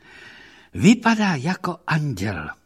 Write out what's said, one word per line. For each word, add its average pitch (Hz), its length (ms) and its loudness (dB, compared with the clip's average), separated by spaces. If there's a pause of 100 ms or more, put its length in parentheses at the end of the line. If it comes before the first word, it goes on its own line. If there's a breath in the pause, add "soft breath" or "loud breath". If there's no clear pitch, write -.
(720 loud breath)
„Vypadá 214 640 2
jako 170 420 -6 (100)
anděl“ 139 600 -4 (160)